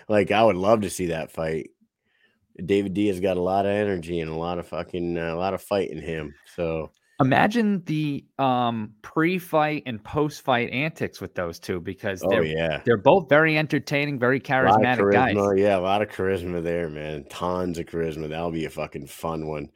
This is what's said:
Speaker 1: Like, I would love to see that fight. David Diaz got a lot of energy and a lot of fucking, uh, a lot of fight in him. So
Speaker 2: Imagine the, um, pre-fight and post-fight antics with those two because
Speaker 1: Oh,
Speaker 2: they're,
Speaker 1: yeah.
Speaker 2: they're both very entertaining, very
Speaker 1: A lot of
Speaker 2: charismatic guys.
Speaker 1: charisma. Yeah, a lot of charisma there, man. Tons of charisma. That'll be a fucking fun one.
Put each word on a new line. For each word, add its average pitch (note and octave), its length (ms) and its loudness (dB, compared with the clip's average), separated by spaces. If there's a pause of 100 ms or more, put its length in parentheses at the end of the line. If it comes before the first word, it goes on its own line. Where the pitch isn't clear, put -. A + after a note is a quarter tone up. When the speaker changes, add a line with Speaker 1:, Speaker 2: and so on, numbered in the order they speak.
Speaker 1:
Like, G#2 220 4
I G#2 120 6
would G#2 140 6
love G#2+ 240 4
to F#2 80 -2
see F#2 160 -4
that D#2+ 260 -4
fight. D#2+ 380 -4 (960)
David G2 300 2
Diaz G2+ 240 0
got F#2 180 0
a F2+ 40 0
lot F#2+ 260 2
of G2+ 40 0
energy F#2 480 -2
and D#2+ 120 -4
a D#2+ 40 -6
lot E2+ 220 -4
of E2+ 100 -8
fucking, E2+ 500 -6
uh, E2 160 -4
a E2 40 -4
lot F#2+ 160 -2
of F#2 80 -6
fight G2+ 300 -2
in D#2+ 100 -10
him. D#2 320 -8 (220)
So D#2+ 340 -4 (300)
Speaker 2:
Imagine G3 640 2
the, D3+ 380 -4 (140)
um, B2 640 -2
pre-fight D#3+ 840 0
and A2 160 -8
post-fight D3 680 0
antics C#3+ 480 -6
with F#2+ 140 -10
those E2+ 260 -6
two F#2 200 -4
because F#2+ 440 -8
Speaker 1:
Oh, F#2 60 2
Speaker 2:
they're, F#2+ 140 4
Speaker 1:
yeah. D#2 420 -2
Speaker 2:
they're A#2 120 4
both D#3 300 4
very D#3 300 4
entertaining, C#3+ 640 -2
very B2 180 2
Speaker 1:
A - 20 0
lot C3 280 2
of G#2+ 160 6
Speaker 2:
charismatic A2+ 280 4
guys. A#2 240 4
Speaker 1:
charisma. G2+ 240 4
Yeah, G2+ 180 4
a F2+ 40 0
lot G2 220 2
of G#2 60 -6
charisma F2+ 540 -2
there, E2+ 260 -2
man. D2+ 400 -8
Tons F2+ 500 -4
of E2 80 -6
charisma. D#2+ 420 -6
That'll E2 220 -6
be E2 140 -4
a D2 40 -8
fucking D2+ 380 -10
fun D#2+ 400 -8
one. D2+ 280 -8